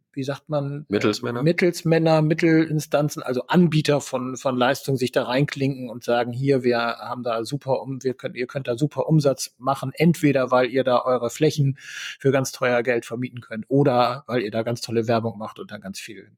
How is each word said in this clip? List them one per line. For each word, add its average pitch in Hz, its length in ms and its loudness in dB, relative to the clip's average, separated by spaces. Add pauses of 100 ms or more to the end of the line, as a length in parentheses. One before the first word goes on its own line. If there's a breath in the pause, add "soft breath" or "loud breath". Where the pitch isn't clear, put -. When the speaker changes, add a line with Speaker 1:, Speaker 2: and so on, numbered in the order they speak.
(120)
Speaker 1:
wie 135 120 -6
sagt 135 240 -8
man? 143 400 -4
Speaker 2:
Mittelsmänner? 120 560 0
Speaker 1:
Mittelsmänner, 165 760 2
Mittelinstanzen, 156 1000 2
also 123 240 -4
Anbieter 156 540 4
von, 127 360 -6
von 127 200 -2
Leistungen 131 420 2
sich 123 140 0
da 139 100 2
reinklinken 131 680 -2
und 117 140 -14
sagen, 120 300 0
hier, 131 320 0
wir 120 140 4
haben 117 440 -4
da 113 220 -2
super 131 360 -4
um-, 131 220 -10
wir 127 120 -2
können, 123 200 -10
ihr 123 140 -6
könnt 135 180 -8
da 120 100 -2
super 135 320 -2
Umsatz 143 500 2
machen, 135 360 -4
entweder 139 560 2
weil 127 180 4
ihr 131 140 0
da 123 200 2
eure 120 280 0
Flächen 139 480 0
für - 540 -4
ganz 135 180 0
teuer 123 320 0
Geld 117 240 0
vermieten 123 340 -8
könnt 110 280 -12
oder 123 580 2
weil 120 160 0
ihr 104 80 -4
da 113 140 -2
ganz 120 160 -4
tolle 113 260 -2
Werbung 113 320 0
macht 107 220 -12
und 98 100 -14
dann 104 100 -12
ganz 95 200 -12
viel, 104 380 -18